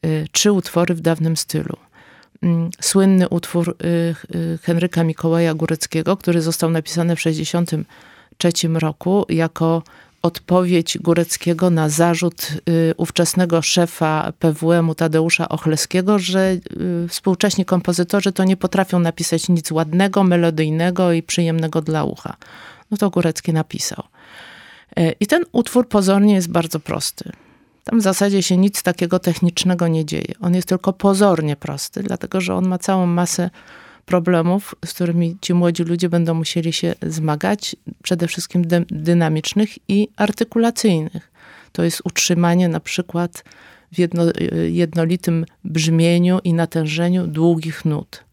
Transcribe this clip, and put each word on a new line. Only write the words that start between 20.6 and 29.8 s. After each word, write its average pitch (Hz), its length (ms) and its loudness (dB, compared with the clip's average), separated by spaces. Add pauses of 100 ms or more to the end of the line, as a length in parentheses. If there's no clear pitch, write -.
i 165 100 0
przyjemnego 165 580 -2
dla 156 220 -2
ucha. - 340 -8 (540)
No 214 60 -2
to 202 120 2
Górecki 165 440 0
napisał. - 500 -4 (920)
E, 165 160 2
i - 160 -2
ten 339 240 2
utwór 240 360 0
pozornie 202 460 4
jest 175 180 0
bardzo 165 280 -2
prosty. - 520 -8 (520)
Tam 226 160 0
w 208 40 0
zasadzie 196 400 2
się 180 140 2
nic 196 260 2
takiego 180 360 0
technicznego 175 680 0